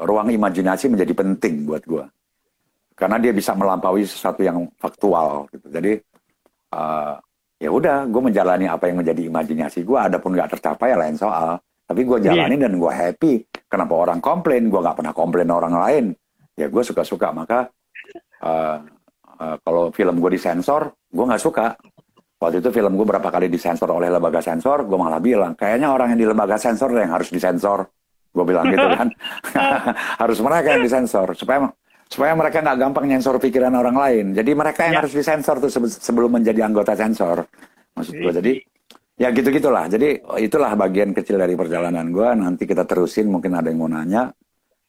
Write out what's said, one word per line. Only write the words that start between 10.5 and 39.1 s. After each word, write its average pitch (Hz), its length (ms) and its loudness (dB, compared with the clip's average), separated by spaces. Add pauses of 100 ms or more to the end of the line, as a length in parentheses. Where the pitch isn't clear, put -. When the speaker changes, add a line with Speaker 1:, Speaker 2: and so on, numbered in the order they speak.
Speaker 1:
tercapai 110 400 0
ya - 40 0
lain 78 200 -2
soal. 85 400 -2 (260)
Tapi 113 180 -2
gua 123 160 2
Speaker 2:
Iya. 98 120 2
Speaker 1:
jalanin 110 280 2
dan 120 200 0
gua 82 160 0
happy. 117 480 0 (240)
Kenapa 87 280 -2
orang 85 280 2
komplain? 139 480 0
Gua 98 120 2
nggak 85 160 0
pernah 78 160 -6
komplain 85 360 0
orang 85 240 0
lain. 120 300 2 (500)
Ya 73 160 -4
gua 120 160 2
suka-suka. 87 480 -4
Maka, 117 320 -2 (760)
eh, 80 340 -2 (580)
eh, 80 240 -10
kalau 85 320 0
film 90 280 0
gua 90 120 2
disensor, 95 600 -2 (160)
gua 120 280 -2
nggak 107 80 -4
suka. 113 320 0 (640)
Waktu 85 200 0
itu 120 120 0
film 101 280 2
gua 104 160 4
berapa 98 160 2
kali 90 200 2
disensor 85 400 0
oleh 87 200 2
lembaga 82 320 2
sensor, 127 440 0
gua 92 200 0
malah 80 160 -2
bilang, 98 320 2
"Kayaknya 120 360 0
orang 123 240 2
yang 117 40 2
di 113 80 4
lembaga 107 320 2
sensor 120 360 0
yang 101 160 2
harus 87 200 -2
disensor." 90 560 0 (480)
Gua 90 80 2
bilang 85 240 2
gitu 262 160 4
kan. 123 240 2 (560)
<laughs> 120 320 0 (240)
Harus 113 240 0
mereka 147 320 2
yang 123 80 2
disensor, 113 560 0
supaya, 135 320 0 (400)
supaya 147 240 0
mereka 160 240 0
nggak 135 240 0
gampang 139 240 0
nyensor 131 320 2
pikiran 127 320 2
orang 123 240 2
lain. 127 300 2 (100)
Jadi 110 160 2
mereka 151 320 0
yang 165 160 2
Speaker 2:
Ya. - 0 -
Speaker 1:
harus 143 160 -2
disensor 147 480 0
tuh 135 80 2
sebe-, 120 160 0
sebelum 120 480 0
menjadi 110 320 2
anggota 104 320 2
sensor. 95 480 0 (480)
Maksud 80 240 -10
gua, 87 160 -2
Speaker 2:
Iya. - 80 0
Speaker 1:
jadi, 123 100 2 (600)